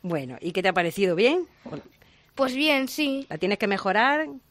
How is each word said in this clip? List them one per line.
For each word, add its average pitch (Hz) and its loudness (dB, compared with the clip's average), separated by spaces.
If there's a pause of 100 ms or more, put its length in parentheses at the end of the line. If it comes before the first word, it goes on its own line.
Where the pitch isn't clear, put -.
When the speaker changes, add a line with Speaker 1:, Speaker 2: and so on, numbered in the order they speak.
Speaker 1:
Bueno, 139 -6
¿y 170 -6
qué 185 -2
te 190 2
ha 185 2
parecido? 180 2
¿Bien? 277 2 (880)
Speaker 2:
Pues 262 0
bien, 269 2
sí. 277 -2
Speaker 1:
¿La 160 -8
tienes 196 0
que 220 -2
mejorar? 214 2 (240)